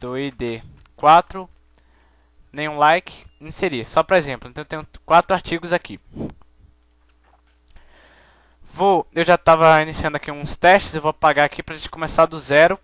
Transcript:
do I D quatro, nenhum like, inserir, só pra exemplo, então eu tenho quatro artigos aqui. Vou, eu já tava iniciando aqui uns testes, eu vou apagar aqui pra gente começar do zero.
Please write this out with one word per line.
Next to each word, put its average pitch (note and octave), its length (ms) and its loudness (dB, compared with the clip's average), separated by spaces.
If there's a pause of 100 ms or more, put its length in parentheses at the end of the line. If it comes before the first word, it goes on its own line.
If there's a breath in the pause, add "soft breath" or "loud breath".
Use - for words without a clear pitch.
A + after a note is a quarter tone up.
do B2 180 -10
I C#3 140 -8
D A#2 300 -10 (340)
quatro, F3+ 520 2 (1040)
nenhum D3+ 260 -10
like, D#3+ 480 0 (140)
inserir, D3 460 -8
só - 160 0
pra F#3 160 2
exemplo, C3+ 320 -8
então D3+ 120 -16
eu D3 60 -20
tenho D#3 180 -12 (200)
quatro E3+ 280 2
artigos E3+ 380 -8
aqui. C3+ 280 -6 (2750 soft breath)
Vou, F3+ 400 0
eu E3 80 -2
já E3+ 140 2
tava D#3+ 460 4
iniciando D#3 340 -6
aqui - 140 -12
uns D3 260 -10
testes, F#3 380 2
eu D#3 80 -8
vou D3+ 80 -2
apagar D3 340 0
aqui D3 180 -6
pra D#3+ 140 -14
gente - 140 -16
começar E3 340 -2
do D#3+ 140 -4
zero. D3+ 460 2